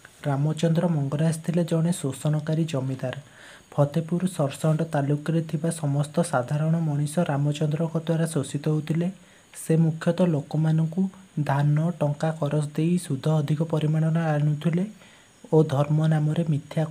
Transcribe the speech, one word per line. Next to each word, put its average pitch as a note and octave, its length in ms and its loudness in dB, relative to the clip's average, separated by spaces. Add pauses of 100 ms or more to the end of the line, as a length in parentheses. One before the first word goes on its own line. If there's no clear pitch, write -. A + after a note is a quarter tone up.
(260)
ରାମଚନ୍ଦ୍ର D#3 600 0 (100)
ମଙ୍ଗରାଜ D3+ 480 0
ଥିଲେ E3+ 200 0
ଜଣେ E3 280 0 (100)
ଶୋଷଣକାରୀ D3+ 640 -2
ଜମିଦାର। C3 500 -4 (560)
ଫତେପୁର D#3+ 560 0
ସରସଣ୍ଡ D#3 540 0 (120)
ତାଲୁକରେ D3 460 0 (100)
ଥିବା E3 220 -2
ସମସ୍ତ C#3+ 520 -2
ସାଧାରଣ D3+ 560 0
ମଣିଷ D3 340 0 (140)
ରାମଚନ୍ଦ୍ରଙ୍କ D3 720 0
ଦ୍ୱାରା E3 340 -2
ଶୋଷିତ C#3+ 400 -4
ହେଉଥିଲେ। D#3 340 -2 (460)
ସେ - 240 -2
ମୁଖ୍ୟତଃ E3 500 2
ଲୋକମାନଙ୍କୁ D#3+ 760 0 (480)
ଧାନ, D3 280 2 (220)
ଟଙ୍କା D3 320 0
କରଜ D3+ 340 -2 (100)
ଦେଇ E3 220 2
ସୁଧ C#3 280 -4 (140)
ଅଧିକ D3 200 0 (120)
ପରିମାଣରେ D#3 500 2 (120)
ଆଣୁଥିଲେ D3+ 520 0 (680)
ଓ D#3 100 8
ଧର୍ମ D3 440 2
ନାମରେ D#3 420 2
ମିଥ୍ୟା D#3 420 -2